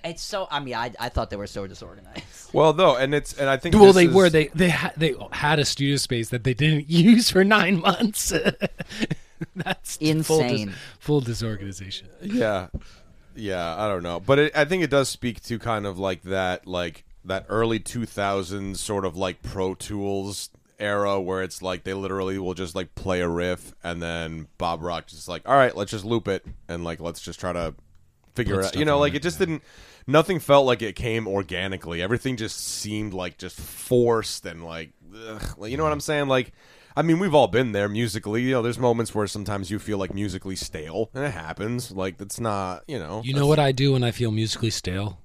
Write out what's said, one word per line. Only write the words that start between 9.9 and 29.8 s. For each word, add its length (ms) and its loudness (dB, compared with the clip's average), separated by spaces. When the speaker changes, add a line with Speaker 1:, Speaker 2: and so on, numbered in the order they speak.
Speaker 3:
full 100 -6
dis-, 20 4
Speaker 1:
Insane. 640 2
Speaker 3:
full 220 0
disorganization. 840 -8
Speaker 2:
Yeah. 460 0
Yeah, 480 -4
I 40 0
don't 160 -2
know. 160 -4
But 200 4
it, 180 2
I 80 4
think 180 0
it 60 -2
does 200 2
speak 340 -6
to 140 -8
kind 280 -4
of, 120 -6
like, 260 -4
that, 440 -2
like, 380 -6
that 240 -6
early 300 0
two 260 -6
thousands 760 -4
sort 260 -4
of, 100 -4
like, 260 -4
Pro 320 -4
Tools 760 -6
era 420 0
where 220 -4
it's 180 -10
like 220 -6
they 100 -6
literally 460 -4
will 160 -4
just, 200 -8
like, 200 -8
play 260 -2
a 80 0
riff 440 -4
and 180 -6
then 460 -8
Bob 240 -4
Rock 260 -6
just 200 -18
like, 200 -10
"All 80 4
right, 220 4
let's 140 -4
just 140 -8
loop 220 -2
it 160 -2
and, 160 -8
like, 160 -8
let's 220 -8
just 180 -12
try 140 -4
to 200 -4
figure 200 -2
Speaker 3:
Put 60 0
Speaker 2:
it 40 0
out." 40 -2
Speaker 3:
stuff 100 -4
Speaker 2:
You 60 0
know, 100 2
Speaker 3:
on 60 2
Speaker 2:
like, 120 2
Speaker 3:
it, 40 -4
Speaker 2:
it 60 -6
just 160 -4
Speaker 3:
yeah. 60 2
Speaker 2:
didn't, 180 -6